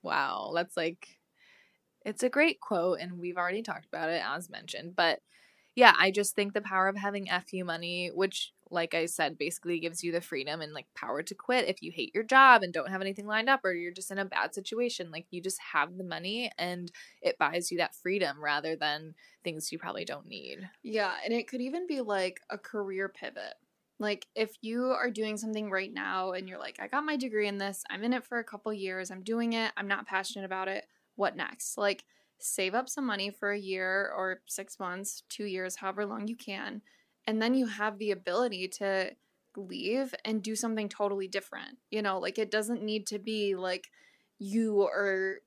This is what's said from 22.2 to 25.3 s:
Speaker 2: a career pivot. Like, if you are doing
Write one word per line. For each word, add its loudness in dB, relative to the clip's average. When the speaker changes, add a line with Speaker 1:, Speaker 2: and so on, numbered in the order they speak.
Speaker 2:
a -6
career -4
pivot. -10
Like, -2
if 0
you -2
are 2
doing -2